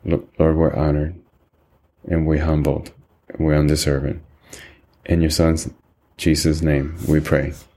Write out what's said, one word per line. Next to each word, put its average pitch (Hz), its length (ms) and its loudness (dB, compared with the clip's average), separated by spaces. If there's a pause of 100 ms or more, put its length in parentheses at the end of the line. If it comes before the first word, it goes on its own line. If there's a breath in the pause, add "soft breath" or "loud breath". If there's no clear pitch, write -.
Lo-, - 240 -2 (100)
Lord, 80 180 2
we're 82 180 2
honored, 76 460 -2 (880)
and 80 180 0
we're 78 180 0
humbled, 76 480 -2 (360)
and - 180 -4
we're 76 120 2
undeserving. 73 640 0 (840 loud breath)
In 85 140 2
your 80 100 2
Son's 82 380 0 (480)
Jesus' 78 460 0
name 73 340 0 (120)
we 78 120 4
pray. 76 340 -2 (220)